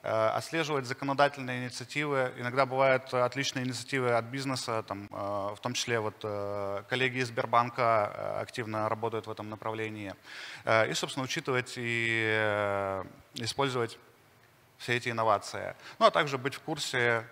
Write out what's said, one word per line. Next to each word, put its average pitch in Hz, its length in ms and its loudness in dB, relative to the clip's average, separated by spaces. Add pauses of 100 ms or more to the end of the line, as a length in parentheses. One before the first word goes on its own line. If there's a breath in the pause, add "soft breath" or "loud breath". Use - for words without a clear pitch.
э, 110 320 2
отслеживать 147 500 0
законодательные 135 760 0
инициативы. 131 720 -2
Иногда 123 280 2
бывают 131 480 4
отличные 127 520 0
инициативы 127 460 0
от 117 140 2
бизнеса, 127 580 -4
там, 101 260 -8
э, 101 460 -4
в - 60 -20
том 123 120 -4
числе 117 260 0
вот, 107 240 -2
э, 101 680 -4
коллеги 127 300 0
из 123 100 0
Сбербанка, 117 840 2
э, - 280 -4
активно 110 480 -2
работают 110 360 -2
в 110 60 -8
этом 107 180 -8
направлении. 110 640 -6 (520 loud breath)
Э, 110 260 6
и, - 20 -2
собственно, 143 300 -2
учитывать 127 540 -2
и, 117 500 0
э, 101 760 2 (320)
использовать 120 600 -2 (800)
все 120 200 -2
эти 123 120 -4
инновации. 104 680 0 (240 loud breath)
Ну, 226 60 6
а 208 60 10
также 143 260 2
быть 127 160 -2
в - 60 -12
курсе 120 720 0